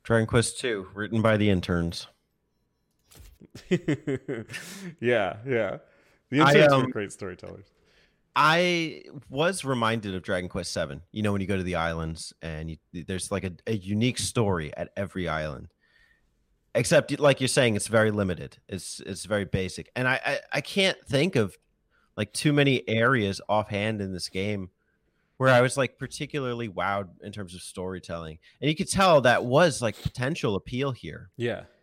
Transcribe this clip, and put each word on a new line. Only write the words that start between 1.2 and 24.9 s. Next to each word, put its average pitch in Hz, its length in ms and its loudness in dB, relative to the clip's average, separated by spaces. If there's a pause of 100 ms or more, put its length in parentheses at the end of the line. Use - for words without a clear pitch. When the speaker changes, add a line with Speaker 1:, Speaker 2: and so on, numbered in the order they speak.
Speaker 1:
by 110 160 6
the 104 120 4
interns. 87 640 0
Speaker 2:
<laughs> - 1600 -20 (1300)
Yeah, 107 380 0 (100)
yeah. 110 300 -2 (520)
The 139 120 2
Speaker 1:
I, 135 120 8
Speaker 2:
interns 147 200 8
Speaker 1:
um, 131 120 4
Speaker 2:
are 127 40 -6
great 104 220 -6
storytellers. 92 540 -14 (720)
Speaker 1:
I 160 680 2 (260)
was 165 340 -2
reminded 113 520 0
of 90 80 -6
Dragon 90 260 -2
Quest 90 220 -6
Seven. 78 300 -6 (100)
You 107 120 -6
know, 104 80 2
when 101 100 0
you 92 60 -4
go 98 100 0
to 92 60 -2
the 90 120 -2
islands 82 680 -4
and 80 300 -8
you, 80 340 -14
there's, 92 260 -6
like, 98 120 -4
a, 95 80 -6 (160)
a 110 80 -2
unique 104 420 -2
story 98 580 -2
at 85 220 -8
every 92 300 -6
island. 78 420 -6 (1040)
Except, 139 460 2
like 139 200 4
you're 131 80 0
saying, 120 280 4
it's 101 120 -2
very 110 240 4
limited. 90 460 -2 (100)
It's, - 380 -10
it's 90 200 -10
very 101 200 -2
basic. 90 500 -4
And 127 120 0
I, 127 180 2
I, 135 140 -2 (140)
I 143 80 0
can't 190 360 0 (100)
think 147 300 0
of, 101 180 0 (640)
like, 104 160 -4
too - 180 2
many 139 380 4
areas 113 580 2
offhand 104 540 0
in 95 100 -4
this 90 160 -8
game 98 420 -4 (680)